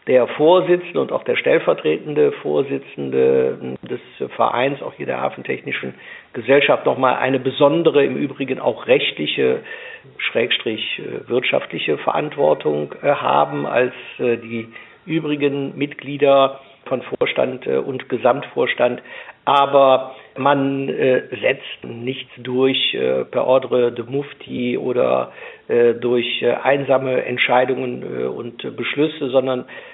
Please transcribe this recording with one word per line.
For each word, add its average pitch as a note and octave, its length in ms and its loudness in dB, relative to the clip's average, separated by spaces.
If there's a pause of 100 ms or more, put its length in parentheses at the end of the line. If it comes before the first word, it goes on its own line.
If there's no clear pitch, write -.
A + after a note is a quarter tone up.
der B2 220 6
Vorsitzende F3 720 4
und C3 120 -2
auch C3 120 -4
der A#2+ 120 0
stellvertretende D3+ 960 2
Vorsitzende D2 1500 0
des - 180 -8 (340)
Vereins, B2+ 480 0
auch - 120 -10
hier C#3 120 -10
der C3 140 -4
Hafentechnischen - 760 -6 (380)
Gesellschaft, B2+ 540 2
noch C3 100 2
mal B2+ 200 2
eine C3 220 0
besondere, C#3+ 640 2
im C3 140 0
Übrigen C3 440 -6
auch - 260 -2
rechtliche, D2 760 0 (560)
schrägstrich, - 840 -4
äh, - 280 -10
wirtschaftliche C#3 680 -2
Verantwortung, D3 1040 0
äh, D3+ 60 0
haben C#3+ 580 0
als, B2+ 280 0 (240)
äh, A#2+ 200 0
die A2+ 300 -10 (360)
übrigen C#3+ 720 -2
Mitglieder C#3 840 2 (260)
von B2+ 160 -4
Vorstand, B2+ 640 -2
äh, C3+ 80 0
und C3 320 -4
Gesamtvorstand. B2 920 0 (440)
Aber C#3 720 4 (200)
man, C#3 520 0
äh, C3 340 2 (180)
setzt - 440 -4
nichts A#2+ 540 -8
durch, B2+ 560 0
äh, B2+ 300 0
per - 220 -2
Ordre B2+ 460 2
de A#2 120 -8
Mufti B2+ 720 -6
oder, B2+ 540 0 (380)
äh, A#2+ 260 4
durch, A#2+ 480 -2
äh, A#2+ 120 2
einsame C3 720 2
Entscheidungen, B2+ 800 0
äh, B2+ 220 -6
und A#2+ 520 -8
Beschlüsse, C#3+ 540 -2
sondern B2+ 340 2 (300)